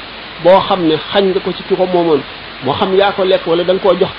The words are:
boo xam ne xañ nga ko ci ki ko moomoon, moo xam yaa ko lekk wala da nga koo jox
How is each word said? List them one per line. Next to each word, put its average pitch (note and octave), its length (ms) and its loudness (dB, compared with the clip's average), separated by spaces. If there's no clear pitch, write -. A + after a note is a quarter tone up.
boo F#3 240 6
xam F#3 200 0
ne D#3 80 2
xañ G3 200 2
nga F3+ 80 0
ko F#3 120 -6
ci - 120 -10
ki F#3+ 120 -2
ko F#3 120 2
moomoon, E3+ 340 2
moo C3 100 0
xam F#3+ 220 -2
yaa G3 160 4
ko F#3+ 140 -2
lekk F#3 220 0
wala E3+ 160 2
da F3+ 100 2
nga F#3+ 80 -2
koo F#3 180 2
jox F#3 200 0